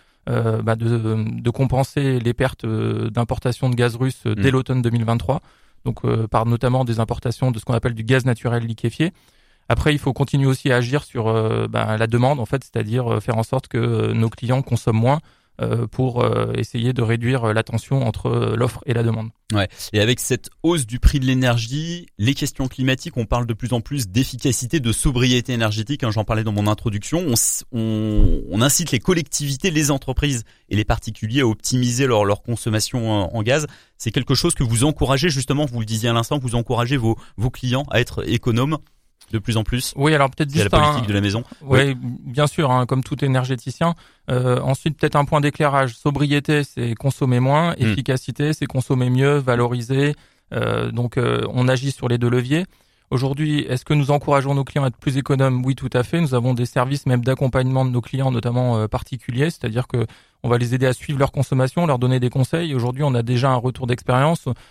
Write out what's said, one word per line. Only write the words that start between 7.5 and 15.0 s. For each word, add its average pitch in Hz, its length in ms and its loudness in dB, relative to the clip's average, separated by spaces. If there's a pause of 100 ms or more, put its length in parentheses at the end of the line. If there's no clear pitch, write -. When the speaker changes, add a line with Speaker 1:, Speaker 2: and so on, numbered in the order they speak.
Speaker 1:
de 113 80 -4
ce - 80 -14
qu'on 123 80 0
appelle 120 180 0
du 113 100 -8
gaz 123 220 2
naturel 117 400 -2
liquéfié. 117 480 -2 (560)
Après, 123 240 4
il 147 60 2
faut 139 140 -2
continuer 139 340 2
aussi 135 240 0
à 123 60 4
agir 123 260 0
sur, 113 240 -6
euh, 113 400 0
bah, 110 300 -2
la 113 100 0
demande, 123 320 2
en 113 80 -4
fait, 135 160 -4
c'est-à-dire, 113 520 -2
euh, 110 40 2
faire 110 180 -2
en 113 60 0
sorte 131 240 -4
que, - 100 -6
euh, 113 380 0
nos 113 160 2
clients 127 320 -2
consomment 113 380 0